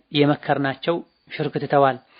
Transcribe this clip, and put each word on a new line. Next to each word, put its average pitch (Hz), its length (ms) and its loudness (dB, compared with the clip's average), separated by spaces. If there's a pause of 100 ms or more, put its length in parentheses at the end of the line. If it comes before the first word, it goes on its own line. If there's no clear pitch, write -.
(140)
የመከርናቸው 143 840 0 (360)
ሽርክ 147 240 -6
ትተዋል። 139 420 2 (220)